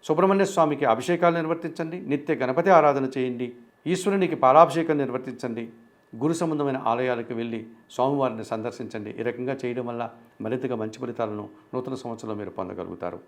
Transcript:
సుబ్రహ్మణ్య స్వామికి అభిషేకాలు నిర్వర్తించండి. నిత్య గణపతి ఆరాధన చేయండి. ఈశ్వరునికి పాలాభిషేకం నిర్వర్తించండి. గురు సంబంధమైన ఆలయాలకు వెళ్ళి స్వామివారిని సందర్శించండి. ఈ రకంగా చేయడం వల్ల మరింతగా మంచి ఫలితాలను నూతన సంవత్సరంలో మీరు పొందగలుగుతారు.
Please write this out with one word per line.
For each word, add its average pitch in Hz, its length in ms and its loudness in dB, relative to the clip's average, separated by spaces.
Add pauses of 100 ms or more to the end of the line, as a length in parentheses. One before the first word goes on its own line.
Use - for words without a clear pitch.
సుబ్రహ్మణ్య 190 420 4
స్వామికి 151 400 2
అభిషేకాలు 170 500 2
నిర్వర్తించండి. 165 600 -4 (140)
నిత్య 147 300 -2
గణపతి 139 280 2
ఆరాధన 147 360 8 (120)
చేయండి. 127 300 -2 (400)
ఈశ్వరునికి 185 480 0
పాలాభిషేకం 151 640 6
నిర్వర్తించండి. 127 680 -4 (580)
గురు 156 120 2
సంబంధమైన 147 460 -2 (120)
ఆలయాలకు 120 420 -2
వెళ్ళి 113 260 -4 (340)
స్వామివారిని 127 520 0
సందర్శించండి. 110 760 -8
ఈ 113 100 -4
రకంగా 127 260 -6 (100)
చేయడం 123 200 -4
వల్ల 117 180 -8 (380)
మరింతగా 123 340 -4
మంచి 110 260 -6
ఫలితాలను 110 440 -6 (280)
నూతన 127 220 -6
సంవత్సరంలో 113 400 -10
మీరు 101 240 -10
పొందగలుగుతారు. 92 680 -8